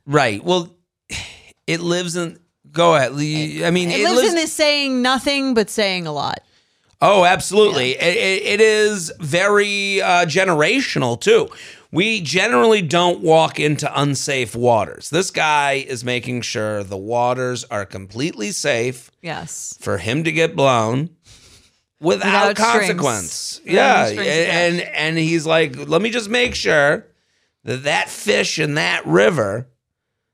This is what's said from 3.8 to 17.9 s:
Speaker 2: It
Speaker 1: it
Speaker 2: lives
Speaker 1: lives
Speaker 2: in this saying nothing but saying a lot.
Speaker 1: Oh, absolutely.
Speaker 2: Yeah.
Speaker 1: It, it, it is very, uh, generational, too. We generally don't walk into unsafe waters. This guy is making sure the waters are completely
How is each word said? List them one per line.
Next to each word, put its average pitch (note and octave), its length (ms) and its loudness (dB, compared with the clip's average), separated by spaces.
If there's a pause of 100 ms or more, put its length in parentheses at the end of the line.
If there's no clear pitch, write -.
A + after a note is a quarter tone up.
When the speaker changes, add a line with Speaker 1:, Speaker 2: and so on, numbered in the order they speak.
Speaker 2:
It F3+ 100 0
Speaker 1:
it G#3 40 2
Speaker 2:
lives - 120 2
Speaker 1:
lives C4 140 4
Speaker 2:
in E4+ 40 0
this D#4+ 180 -2
saying C#4+ 480 0
nothing C4+ 540 0
but G#3+ 160 0
saying F#3 360 -2
a D3+ 60 -6
lot. - 280 -6 (600)
Speaker 1:
Oh, F#3 240 6
absolutely. F3+ 680 2
Speaker 2:
Yeah. - 120 -4
Speaker 1:
It, F3 100 2
it, F#3+ 260 0
it G#3 180 0
is G#3+ 500 2 (100)
very, G3 840 0
uh, F3+ 240 2
generational, E3 920 0
too. G3+ 300 4 (440)
We G#3+ 280 0
generally G#3+ 640 4
don't F3 380 2
walk D#3+ 380 2
into D3 320 -2 (100)
unsafe C3+ 540 -2
waters. A#2 560 0
This F#3 220 -2
guy D3 400 2 (160)
is B2 160 -8
making B2 380 -4
sure G#2+ 420 -4
the F#2+ 120 -8
waters B2 680 -4
are G#2 200 -6
completely B2 680 -8